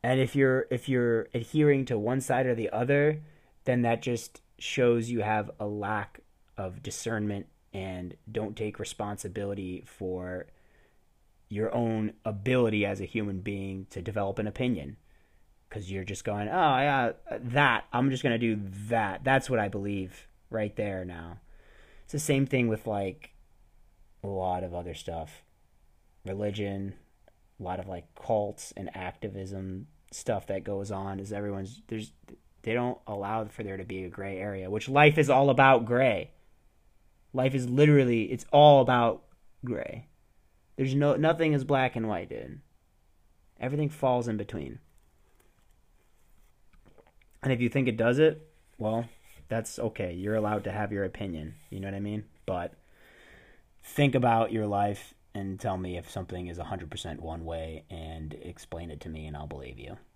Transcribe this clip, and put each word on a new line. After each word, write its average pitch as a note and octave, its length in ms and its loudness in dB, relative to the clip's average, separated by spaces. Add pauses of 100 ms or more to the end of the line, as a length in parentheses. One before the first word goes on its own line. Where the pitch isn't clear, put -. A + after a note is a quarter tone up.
And C3 180 2
if B2+ 140 2
you're, C3+ 360 4
if B2 180 -4
you're A#2+ 460 2
adhering C#3 500 4
to A#2+ 140 -2
one B2 240 0
side B2+ 240 2
or B2 80 2
the A2+ 160 -2
other, C#3+ 500 2 (460)
then B2 160 2
that A#2 180 2
just - 400 -6 (180)
shows A#2+ 520 2
you A#2 100 -2
have G#2+ 300 0 (100)
a G#2 60 -4
lack G#2 540 -4 (360)
of F#2 260 -8
discernment G#2 680 -4 (260)
and F#2 420 -8 (160)
don't G#2+ 240 -4
take G#2+ 220 -6
responsibility G2+ 1080 -8
for F#2 600 -6 (1000)
your G#2+ 260 -2
own A2+ 380 0 (120)
ability G#2+ 600 2
as G2+ 160 -2
a F#2+ 40 -4
human G2+ 360 -4
being G2 500 -8
to F#2+ 120 -10
develop G2 360 -4
an G#2 80 -2
opinion. G#2 500 -4 (760)
'Cause F#2+ 200 -10
you're F#2+ 140 -6
just G2 200 -10
going, G#2 240 -4
"Oh, D#3 300 2
yeah, C3+ 340 2 (180)
that. B2 640 2
I'm B2+ 180 2
just B2+ 120 -4
gonna A#2 160 2
do A#2 180 2 (320)
that." A2+ 360 0
That's C3+ 240 4
what B2 100 2
I G#2 100 0
believe G2 600 -6 (220)
right G#2+ 260 -2
there G2 280 -4
now. F2 360 -12 (640)
It's - 100 -16
the D3 60 -2
same C#3 280 2
thing B2 220 2
with, G#2+ 180 -2
like, G2+ 480 -4 (880)
a G2+ 40 -8
lot F#2 360 -2
of F2 120 -8
other F2 200 -8
stuff. E2 500 -10 (800)
Religion, G2 680 -4 (640)
a - 40 -14
lot F#2 180 -6
of, F#2+ 80 -12
like, F2+ 260 -12
cults - 580 -4
and F#2+ 240 -12
activism F#2+ 920 -10 (220)
stuff - 360 -4
that G2 180 -4
goes G2+ 260 -6
on G2 280 -6
is G2+ 140 -10
everyone's, G2+ 560 -8
there's, A2 240 -8 (500)
they A2+ 120 -2
don't B2 320 -2
allow G#2+ 400 -4
for A2 160 -12
there G2 140 -6
to F#2+ 80 -8
be F#2+ 200 -8
a F2+ 40 -8
gray G2 300 -8
area, F#2+ 320 -6
which G#2+ 180 -4
life D3 300 8
is D3 120 4
all C#3 200 8
about C3 340 8
gray. A#2+ 460 2 (1000)
Life C3+ 220 2
is B2 140 0
literally, C3 640 6
it's - 220 -6
all C#3+ 280 12
about A#2+ 440 4 (400)
gray. A#2 440 -8 (680)
There's C3+ 180 0
no, C#3+ 220 4
nothing D#3+ 360 4
is C3+ 120 2
black C3 320 0
and A2+ 120 -2
white, F#2 200 -4
dude. - 320 -12 (1000)
Everything D3 280 0
falls B2+ 400 0
in A2 80 -2
between. D#2 440 -8 (2500)
And C3+ 100 2
if A#2+ 80 0
you A#2+ 80 2
think C3 200 0
it A2 80 -2
does A#2+ 220 4
it, D#3 300 4 (300)
well, A2+ 280 -2 (420)
that's A2+ 300 -6
okay. G#2+ 360 -4
You're G2 200 -4
allowed G#2+ 300 0
to G2 80 -6
have G#2 200 -4
your G2 120 -2
opinion. F2 500 -6 (160)
You G2+ 100 -10
know G2 80 -6
what G2 60 -6
I G2 60 -6
mean? G#2 240 -6 (220)
But F2 280 -4 (1080)
think C#3+ 320 2
about A#2 380 4
your A2 140 -2
life G2+ 480 -2 (200)
and G2 260 -8
tell F#2+ 160 -4
me F2+ 200 -8
if E2+ 140 -12
something F2+ 360 -8
is E2+ 120 -10
a E2+ 60 -8
hundred F2 260 -10
percent - 300 -10
one E2 240 -10
way D#2+ 460 -8
and D#2+ 520 -12
explain E2+ 480 -12
it D2+ 120 -14
to D#2+ 60 -12
me D#2 180 -12
and D2+ 100 -10
I'll D2 100 -10
believe C2 320 -14
you. - 180 -14 (200)